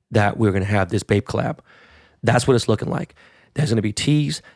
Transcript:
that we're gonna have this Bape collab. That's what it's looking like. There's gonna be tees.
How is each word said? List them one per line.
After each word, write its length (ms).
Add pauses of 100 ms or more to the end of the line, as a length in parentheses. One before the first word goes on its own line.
(120)
that 260
we're 140
gonna 140
have 240
this 140
Bape 220
collab. 340 (600)
That's 260
what 80
it's 140
looking 200
like. 260 (400)
There's 140
gonna 120
be 100
tees. 500 (140)